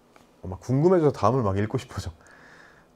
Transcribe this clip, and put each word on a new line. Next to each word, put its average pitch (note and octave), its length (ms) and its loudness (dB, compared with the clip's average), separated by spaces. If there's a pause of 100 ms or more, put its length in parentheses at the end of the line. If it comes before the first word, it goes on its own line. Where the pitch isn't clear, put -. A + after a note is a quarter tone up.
(440)
막 F#2 180 -12
궁금해져서 D3+ 500 2
다음을 A#2+ 320 2
막 G2 140 0
읽고 G#2+ 200 -2
싶어져. - 340 -12 (840)